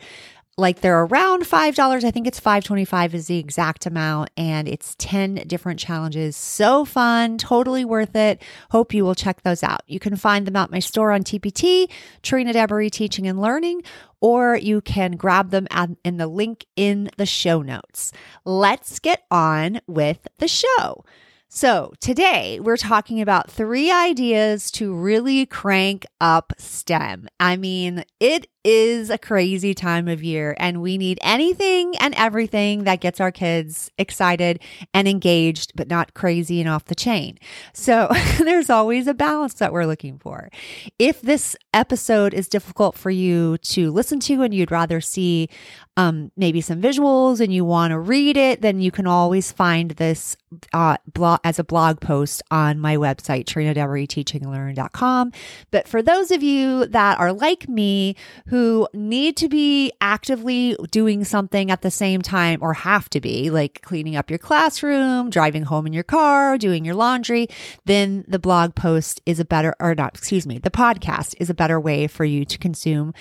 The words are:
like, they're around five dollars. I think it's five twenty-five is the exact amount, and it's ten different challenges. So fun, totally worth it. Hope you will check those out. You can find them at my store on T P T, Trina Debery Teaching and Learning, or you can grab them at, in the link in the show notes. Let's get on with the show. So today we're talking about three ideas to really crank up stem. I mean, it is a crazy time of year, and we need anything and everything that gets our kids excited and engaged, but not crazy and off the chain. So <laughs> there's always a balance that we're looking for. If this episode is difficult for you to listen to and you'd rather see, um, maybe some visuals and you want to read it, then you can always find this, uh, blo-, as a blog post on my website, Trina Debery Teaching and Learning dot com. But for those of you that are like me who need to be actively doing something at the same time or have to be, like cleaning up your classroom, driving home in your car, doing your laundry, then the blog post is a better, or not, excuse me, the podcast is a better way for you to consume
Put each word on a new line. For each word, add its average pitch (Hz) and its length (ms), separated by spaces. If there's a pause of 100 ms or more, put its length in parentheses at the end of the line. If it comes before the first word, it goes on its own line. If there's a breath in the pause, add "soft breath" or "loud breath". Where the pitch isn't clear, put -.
(580 loud breath)
like, 180 220
they're 170 220
around 349 440
five 311 280
dollars. 262 280
I 233 80
think 233 160
it's - 140
five 202 240
twenty-five 185 500
is 165 120
the 175 100
exact 160 480
amount, 156 540
and 156 280
it's - 320
ten 196 360 (120)
different 170 320
challenges. 160 560
So 262 520
fun, 233 500
totally 254 480
worth 220 320
it. 214 240 (300 loud breath)
Hope 226 240
you 208 100
will 185 100
check - 280
those 175 200
out. - 240
You - 140
can 208 160
find 202 300
them 190 100
at 190 140
my 175 80
store 214 340
on 196 120
T 208 140
P 196 120
T, 359 400 (320 loud breath)
Trina 247 320
Debery 214 360
Teaching 208 360
and 185 120
Learning, 330 440 (400 loud breath)
or 240 340
you 214 240
can 185 320
grab 185 380
them 190 200
at, 175 200 (160)
in 175 100
the 165 100
link 208 380 (100)
in 202 440
the 202 80
show 170 340
notes. - 520 (340 loud breath)
Let's 196 520
get 349 320
on 165 560
with 156 400 (120)
the 330 100
show. - 560 (440 soft breath)
So 208 520
today 226 600
we're 226 180
talking 220 420
about 202 300
three 254 420
ideas 240 800
to 196 220
really 226 500
crank 196 600 (120)
up 165 380
stem. 123 720 (100)
I 180 180
mean, 185 500 (140)
it 302 260 (180)
is 226 460
a 214 80
crazy 190 560
time 175 340
of 160 160
year, 156 340
and 175 240
we 185 160
need 185 240
anything 359 760
and 285 160
everything 214 640
that 190 180
gets 175 200
our 185 100
kids 165 640
excited 175 640 (320 loud breath)
and 196 140
engaged, 170 720
but 156 100
not 170 280
crazy 170 460
and 165 80
off 156 180
the 170 100
chain. 214 420 (340 loud breath)
So 226 380 (140)
<laughs> - 160
there's 330 280
always 240 380
a 277 80
balance 294 400
that 175 180
we're 170 140
looking 143 320
for. - 320 (480 loud breath)
If 262 240
this 269 320 (180)
episode 214 600
is 185 140
difficult 196 480
for - 140
you 175 480
to 165 340
listen 247 280
to 269 220
and 240 100
you'd 180 200
rather 170 280
see, 170 480 (480 loud breath)
um, 165 400
maybe 170 240
some 165 220
visuals 262 560
and 208 160
you 180 100
want 170 280
to 160 80
read 277 360
it, 262 260
then 196 180
you 185 100
can 190 160
always 175 460
find 170 400
this, 160 440 (360)
uh, 165 240 (180)
blo-, 170 300
as 170 160
a 165 40
blog 160 360
post 143 500
on 151 300
my 151 160
website, 139 500
Trina 151 280
Debery 143 340
Teaching 147 340
and 139 100
Learning 139 220
dot 131 160
com. 247 400 (400 loud breath)
But - 160
for 226 160
those 349 300
of 320 100
you 262 440
that 202 340
are 175 120
like 294 360
me 196 480 (320 loud breath)
who 226 460
need 247 420
to 320 140
be 285 500
actively 233 760 (160)
doing 214 340
something 196 460
at 185 120
the 185 80
same 190 320
time 175 400
or 160 100
have 190 380
to 147 100
be, 120 300
like 151 320
cleaning 156 340
up 143 140
your 170 80
classroom, 277 880
driving 156 360
home 156 220
in 156 60
your 165 120
car, 285 520
doing 185 260
your 165 120
laundry, 233 540 (360 loud breath)
then 196 440
the 190 100
blog 175 360
post 160 520
is 170 120
a 170 60
better, 160 340
or 170 160
not, 147 220
excuse 180 300
me, 123 120
the 185 120
podcast 208 680
is 175 120
a 175 40
better 165 240
way 151 280
for 151 180
you 143 220
to - 100
consume 156 640